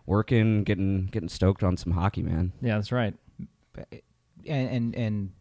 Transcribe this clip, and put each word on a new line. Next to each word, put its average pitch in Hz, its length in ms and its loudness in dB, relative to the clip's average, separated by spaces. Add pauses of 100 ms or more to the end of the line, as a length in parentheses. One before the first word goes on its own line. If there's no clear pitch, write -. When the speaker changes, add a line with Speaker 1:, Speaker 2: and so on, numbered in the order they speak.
Speaker 1:
working, 110 560 4
getting, 98 420 0
getting 95 240 -6
stoked 95 340 2
on 90 140 2
some 87 160 -2
hockey, 92 300 0
man. 85 360 0
Speaker 2:
Yeah, 117 160 0
that's 104 160 -2
right. 120 220 0 (640)
Speaker 3:
And, - 920 -8
and, 117 260 -2
and 104 460 -2